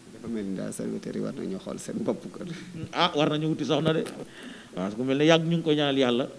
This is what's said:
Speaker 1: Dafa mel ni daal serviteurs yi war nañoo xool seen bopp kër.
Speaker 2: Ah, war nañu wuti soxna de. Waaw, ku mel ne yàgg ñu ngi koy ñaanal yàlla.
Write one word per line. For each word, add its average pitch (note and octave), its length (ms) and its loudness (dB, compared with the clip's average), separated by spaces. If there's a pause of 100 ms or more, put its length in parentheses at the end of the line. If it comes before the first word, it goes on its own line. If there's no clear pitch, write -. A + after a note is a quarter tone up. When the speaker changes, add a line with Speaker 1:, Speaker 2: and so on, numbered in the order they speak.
(120)
Speaker 1:
Dafa - 160 -10
mel A2 160 -2
ni G2 120 -2
daal G#2 180 -4
serviteurs A2+ 420 -4
yi G#2 60 -2
war G#2 100 -2
nañoo F#2+ 260 -4
xool - 200 -8
seen - 260 -8
bopp - 160 0 (160)
kër. - 100 -10 (460)
Speaker 2:
Ah, E3+ 240 2
war D3+ 140 4
nañu D3+ 180 0
wuti D#3 160 0
soxna D#3 300 4
de. E3 100 0 (720)
Waaw, F#2+ 180 -2
ku A#2 100 -2
mel C3+ 120 2
ne D3+ 80 4
yàgg E3 240 6
ñu E3+ 80 4
ngi E3 80 2
koy D#3 100 4
ñaanal C#3+ 240 2
yàlla. B2 300 4 (100)